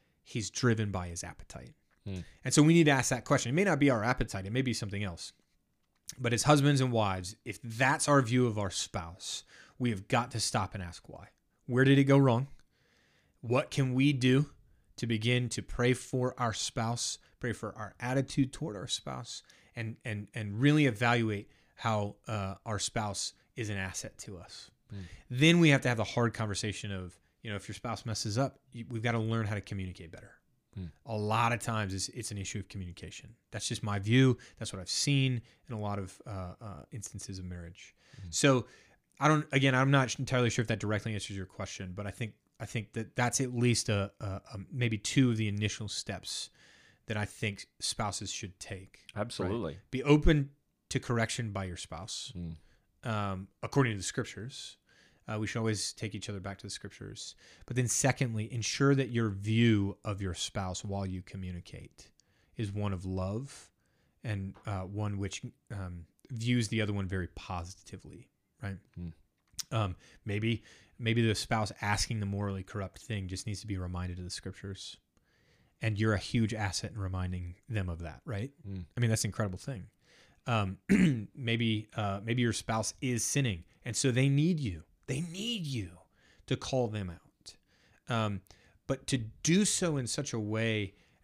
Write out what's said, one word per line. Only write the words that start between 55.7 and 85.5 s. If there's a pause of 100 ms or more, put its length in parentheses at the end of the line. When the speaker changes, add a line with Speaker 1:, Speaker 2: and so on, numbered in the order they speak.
Speaker 1:
take
each
other
back
to
the
scriptures. (300)
But
then
secondly,
ensure
that
your
view
of
your
spouse
while
you
communicate (460)
is
one
of
love (540)
and, (120)
uh,
one
which, (320)
um, (260)
views
the
other
one
very
positively, (340)
right? (220)
Speaker 2:
Mm. (600)
Speaker 1:
Um, (300)
maybe, (340)
maybe
the
spouse
asking
the
morally
corrupt
thing
just
needs
to
be
reminded
of
the
scriptures. (840)
And
you're
a
huge
asset
in
reminding (140)
them
of
that,
right? (160)
Speaker 2:
Mm. (100)
Speaker 1:
I
mean,
that's
an
incredible
thing. (600)
Um, (120)
<clears throat>
maybe,
uh,
maybe
your
spouse
is
sinning, (180)
and
so
they
need
you. (240)
They
need